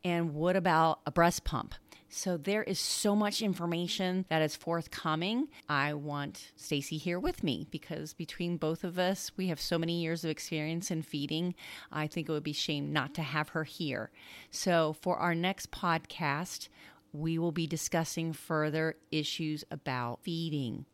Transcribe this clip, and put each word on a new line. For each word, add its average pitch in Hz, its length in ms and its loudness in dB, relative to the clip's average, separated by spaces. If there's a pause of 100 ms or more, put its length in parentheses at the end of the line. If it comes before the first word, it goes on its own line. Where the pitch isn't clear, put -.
And 170 320 2
what 170 200 4
about 165 520 6
a 147 40 0
breast 170 340 6
pump? - 300 -2 (360)
So 180 260 -2
there 196 260 0
is 190 160 0
so - 380 2
much 208 240 2
information 180 880 0
that 160 140 4
is 151 120 2
forthcoming. 170 960 0 (180)
I 147 280 2
want 143 640 -6
Stacy 151 420 -2
here 175 200 -2
with 311 240 -2
me 143 280 0
because 151 420 -8
between 170 460 -4
both 165 260 -2
of 180 140 -4
us, 185 380 0
we 185 120 -2
have 160 100 -2
so - 200 0
many 170 240 0
years 165 220 -2
of 160 60 0
experience 156 600 -2
in 160 120 0
feeding. 156 520 -2 (360)
I 151 160 -2
think 156 220 -4
it 160 40 0
would 151 120 -2
be 151 80 -2
shame 147 400 -2
not 147 220 0
to 170 80 -2
have 151 260 0
her 160 160 -2
here. 139 460 -4 (400)
So 165 500 4
for 180 160 0
our 170 180 2
next 180 380 -2
podcast, 165 960 -2 (440)
we 160 260 0
will 170 120 4
be 160 160 0
discussing 165 680 -2
further 156 600 0 (140)
issues 151 600 -2
about 127 520 -4
feeding. 156 720 -2